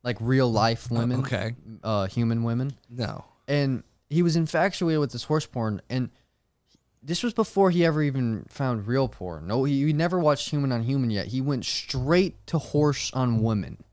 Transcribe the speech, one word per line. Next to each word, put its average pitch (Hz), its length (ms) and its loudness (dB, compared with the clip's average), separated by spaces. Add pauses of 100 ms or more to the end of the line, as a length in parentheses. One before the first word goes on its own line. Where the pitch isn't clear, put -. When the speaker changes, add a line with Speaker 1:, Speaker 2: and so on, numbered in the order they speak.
Speaker 1:
Like 120 160 -4
real 127 300 4
life 113 400 2
Speaker 2:
Oh, 117 60 0
Speaker 1:
women. 123 240 0
Speaker 2:
okay. 120 340 -4 (280)
Speaker 1:
Uh, 104 240 0
human 117 380 -2
women. 123 320 -4 (120)
Speaker 2:
No. 120 360 -8 (240)
Speaker 1:
And 139 340 0 (260)
he 165 140 2
was 165 140 4
infatuated 165 640 0
with 143 120 -2
this 120 120 -8
horse 151 220 0
porn. 110 340 -4 (100)
And 123 200 -2 (920)
this 165 220 -4
was 233 100 0
before 196 360 4
he 170 140 4
ever 156 180 2
even 127 460 0
found 120 380 -4
real 127 220 2
porn. 85 400 -10
No, 127 160 0
he, 139 220 2
he 156 60 4
never 165 280 0
watched 151 300 2
human 143 220 0
on 117 120 0
human 131 260 0
yet. 101 180 -2
He 123 120 -4
went 135 240 -2
straight 160 840 0
to 160 100 0
horse - 540 0
on 120 300 2
women. 107 360 -2 (140)